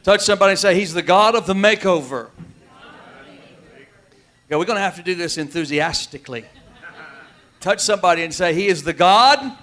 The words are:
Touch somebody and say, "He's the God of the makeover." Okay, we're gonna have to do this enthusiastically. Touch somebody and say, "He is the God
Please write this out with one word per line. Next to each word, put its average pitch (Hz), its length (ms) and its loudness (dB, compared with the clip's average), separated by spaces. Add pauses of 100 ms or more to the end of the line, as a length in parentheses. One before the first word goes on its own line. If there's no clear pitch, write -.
Touch 202 160 4
somebody 196 320 2
and 190 80 -2
say, 196 160 2
"He's 185 180 -2
the 170 80 -2
God 208 340 4
of 202 100 -2
the 190 80 -4
makeover." 185 760 0 (2250)
Okay, 151 120 -6
we're 175 80 -2
gonna 208 160 -4
have 180 160 -4
to 170 60 -20
do 180 120 -4
this 170 220 -6
enthusiastically. 147 1040 -6 (1160)
Touch 214 180 -2
somebody 180 440 0
and 160 100 -8
say, 175 200 -2
"He 196 140 0
is 160 160 -2
the 165 80 -4
God 233 720 4